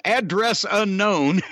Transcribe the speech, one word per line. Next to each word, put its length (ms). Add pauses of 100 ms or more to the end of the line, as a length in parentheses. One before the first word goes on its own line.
address 680
unknown, 720 (120)